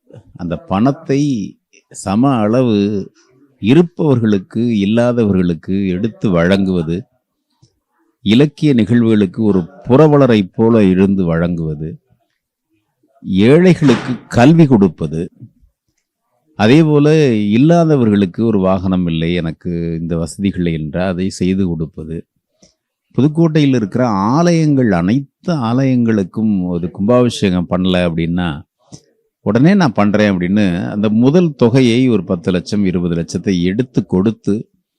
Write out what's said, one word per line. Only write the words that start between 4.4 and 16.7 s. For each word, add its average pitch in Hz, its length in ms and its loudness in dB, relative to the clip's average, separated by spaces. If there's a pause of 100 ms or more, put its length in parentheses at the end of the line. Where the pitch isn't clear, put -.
இல்லாதவர்களுக்கு 98 1080 0
எடுத்து 104 420 -4
வழங்குவது, 90 760 0 (1160)
இலக்கிய 143 520 0
நிகழ்வுகளுக்கு 113 720 0
ஒரு 95 240 0 (160)
புரவலரை 131 720 4
போல 113 300 2
இருந்து 95 420 2
வழங்குவது, 82 680 -4 (1300)
ஏழைகளுக்கு 127 880 2 (140)
கல்வி 156 380 4
கொடுப்பது, 90 680 0 (1200)
அதே 127 280 4